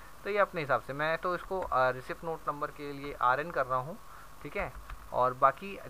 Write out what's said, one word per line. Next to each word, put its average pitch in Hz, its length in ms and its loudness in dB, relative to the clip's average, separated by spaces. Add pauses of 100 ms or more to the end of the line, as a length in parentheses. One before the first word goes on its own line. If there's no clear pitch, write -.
(240)
तो 202 60 -4
ये 202 80 0
अपने 185 240 4
हिसाब 127 200 2
से, 135 120 -8
मैं 156 240 0
तो 180 180 0
इसको, 190 240 -4
अ, 127 300 4
रिसिप्ट 127 340 -4
नोट 160 240 -4
नंबर 147 240 -2
के 143 220 -8
लिए 139 280 -8
आरएन 135 300 4
कर 156 140 2
रहा 127 140 2
हूँ, 160 180 -4 (460)
ठीक 147 140 -8
है। 170 320 -6 (240)
और 123 200 6
बाकी 135 460 4 (100)